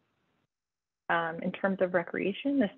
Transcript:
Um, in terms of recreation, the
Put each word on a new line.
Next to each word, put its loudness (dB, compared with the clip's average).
Um, 0
in -2
terms 0
of 0
recreation, 0
the 4